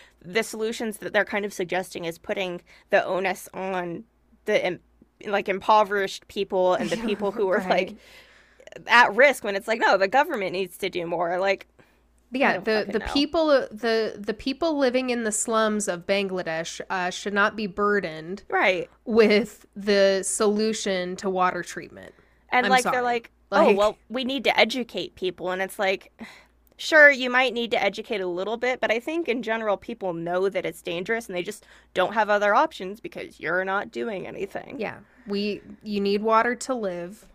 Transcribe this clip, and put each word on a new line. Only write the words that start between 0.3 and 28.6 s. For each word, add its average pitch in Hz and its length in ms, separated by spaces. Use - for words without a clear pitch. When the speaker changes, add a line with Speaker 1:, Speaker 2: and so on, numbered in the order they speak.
Speaker 1:
solutions 220 540
that - 160
they're 202 120
kind 208 200
of 202 80
suggesting 185 520
is 165 120
putting 185 440
the 196 160
onus 190 480
on 185 500
the 202 200
im-, 170 140
like, 196 200
impoverished 202 800
people 185 460
and 202 160
the - 80
Speaker 2:
<laughs> 226 100
Speaker 1:
people 202 240
who 196 180
are, 185 100
Speaker 2:
Right. 185 100
Speaker 1:
like, 190 260
at 233 280
risk 254 280
when 202 120
it's 196 120
like, 226 120
no, 349 180
the 190 100
government 247 460
needs 185 240
to 196 120
do 175 160
more. 170 340
Like, 196 280
I 247 40
Speaker 2:
Yeah, 233 160
Speaker 1:
don't - 120
Speaker 2:
the, 220 60
Speaker 1:
fucking 208 80
Speaker 2:
the 220 60
Speaker 1:
know. 220 140
Speaker 2:
people, 302 340
the, 220 460
the 208 160
people 285 440
living 254 320
in 240 140
the 214 80
slums 214 560
of 175 180
Bangladesh, 180 720
uh, 180 200
should 196 240
not 208 220
be 214 120
burdened 180 840
Speaker 1:
Right. 220 400
Speaker 2:
with 214 600
the 196 480
solution 208 920
to 196 120
water 180 340
treatment. 98 500
Speaker 1:
And, 247 160
Speaker 2:
I'm 202 40
Speaker 1:
like, 254 140
they're 190 100
Speaker 2:
sorry. 254 100
Speaker 1:
like, 240 280
"Oh, - 140
Speaker 2:
Like 208 120
Speaker 1:
well, 208 200
we 254 160
need 262 200
to 214 140
educate 220 560
people." 180 360
And 185 100
it's 190 180
like, 196 400
<sighs> - 280
Sure, 294 300
you 254 180
might 247 240
need 233 180
to 233 120
educate 202 380
a 185 60
little 185 300
bit, 247 220